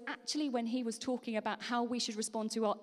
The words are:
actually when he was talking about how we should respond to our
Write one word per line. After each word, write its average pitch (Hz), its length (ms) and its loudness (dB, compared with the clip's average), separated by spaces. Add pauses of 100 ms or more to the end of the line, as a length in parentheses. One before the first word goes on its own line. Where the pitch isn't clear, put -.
actually 294 420 -2
when 240 180 2
he 247 160 0
was 226 140 -2
talking 247 400 -2
about 214 240 0
how 240 220 2
we 240 160 0
should 226 160 -2
respond 220 360 -2
to 226 140 2
our 208 180 4